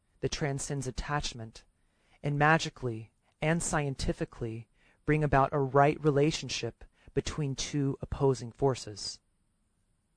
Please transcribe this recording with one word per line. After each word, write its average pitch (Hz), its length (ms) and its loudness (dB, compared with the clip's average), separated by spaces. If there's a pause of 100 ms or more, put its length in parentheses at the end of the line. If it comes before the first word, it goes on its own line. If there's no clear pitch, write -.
(220)
that 135 100 -2
transcends 139 560 -4
attachment, 123 760 -6 (600)
and 147 160 0
magically 143 720 2 (300)
and 165 200 0
scientifically 139 1040 -4 (380)
bring 151 180 2
about 135 300 4
a 151 60 0
right 143 440 4
relationship 143 800 0 (300)
between 139 420 -2
two 139 460 -2
opposing 131 500 0
forces. - 680 -4 (960)